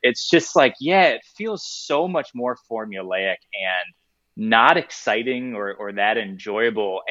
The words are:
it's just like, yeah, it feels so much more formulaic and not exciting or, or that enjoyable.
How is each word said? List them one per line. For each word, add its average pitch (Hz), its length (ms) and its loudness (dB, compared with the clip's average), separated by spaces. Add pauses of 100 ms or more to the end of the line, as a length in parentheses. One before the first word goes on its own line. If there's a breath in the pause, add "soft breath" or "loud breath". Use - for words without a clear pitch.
it's - 280 0
just 170 260 2
like, 135 240 4
yeah, 180 280 4
it 120 140 0 (140)
feels 214 300 -8
so 156 420 -2
much 165 260 -4
more 123 240 -4 (140)
formulaic 95 640 -4 (180)
and 92 400 -4 (440)
not 113 400 6
exciting 123 760 -4
or, 101 200 -6
or 101 180 -12
that 101 260 0
enjoyable. 104 920 -2